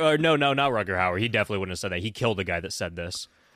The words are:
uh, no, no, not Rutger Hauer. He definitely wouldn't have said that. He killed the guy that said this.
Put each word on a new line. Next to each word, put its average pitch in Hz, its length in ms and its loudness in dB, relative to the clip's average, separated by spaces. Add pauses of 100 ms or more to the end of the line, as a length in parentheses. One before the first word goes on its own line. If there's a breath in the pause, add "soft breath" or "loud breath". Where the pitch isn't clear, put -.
uh, 156 180 4
no, 160 180 4
no, 143 180 4
not 139 160 2
Rutger 98 260 0
Hauer. 90 240 2
He 117 80 0
definitely 107 300 0
wouldn't 95 140 -4
have 87 80 -6
said 95 120 -4
that. 87 80 -2
He 110 120 -4
killed 113 260 -2
the 98 60 -2
guy 85 160 -2
that 82 120 -8
said 85 240 -6
this. 87 320 -8 (280 soft breath)